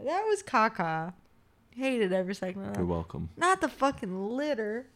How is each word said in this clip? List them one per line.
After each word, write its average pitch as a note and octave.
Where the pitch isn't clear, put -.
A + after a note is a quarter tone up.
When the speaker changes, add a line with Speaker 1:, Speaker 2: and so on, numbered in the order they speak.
Speaker 1:
That F4
was G#4
caca. F3
Hated A#3+
every F#3
second F#3+
of G3
that. -
Speaker 2:
You're F2+
welcome. E2+
Speaker 1:
Not F#4
the D4+
fucking G3+
litter. B3